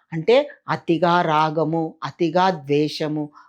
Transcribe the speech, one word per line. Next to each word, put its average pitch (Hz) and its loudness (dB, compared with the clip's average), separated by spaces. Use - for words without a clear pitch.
అంటే 165 2
అతిగా 170 0
రాగము, 156 0
అతిగా 170 0
ద్వేషము 151 -2